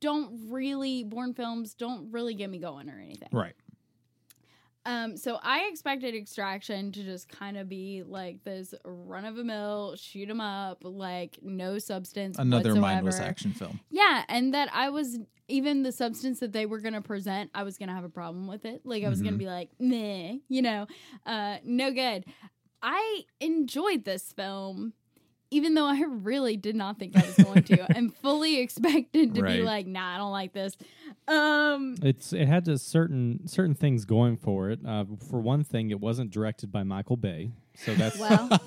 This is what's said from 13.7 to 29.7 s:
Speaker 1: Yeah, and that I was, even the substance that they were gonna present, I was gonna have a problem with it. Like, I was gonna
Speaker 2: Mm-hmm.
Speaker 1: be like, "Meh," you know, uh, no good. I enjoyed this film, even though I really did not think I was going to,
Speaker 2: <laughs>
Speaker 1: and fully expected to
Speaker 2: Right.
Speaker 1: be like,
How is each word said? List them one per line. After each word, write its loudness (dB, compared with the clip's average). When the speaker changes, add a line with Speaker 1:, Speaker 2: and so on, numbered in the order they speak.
Speaker 1:
Yeah, 4
and 0
that 0
I 0
was, -4
even 2
the 0
substance -2
that -4
they -2
were -4
gonna -4
present, -4
I -4
was -10
gonna -6
have -6
a -10
problem -8
with -10
it. -10
Like, -2
I 2
was 0
gonna 0
Speaker 2:
Mm-hmm. -2
Speaker 1:
be -4
like, -8
"Meh," 0
you 2
know, 0
uh, -4
no 2
good. -2
I -2
enjoyed 0
this -6
film, -6
even 4
though 4
I 4
really 0
did -2
not -4
think -2
I 10
was -6
going 10
to, 6
Speaker 2:
<laughs> 4
Speaker 1:
and 0
fully 2
expected 4
to 2
Speaker 2:
Right. 4
Speaker 1:
be 4
like, 0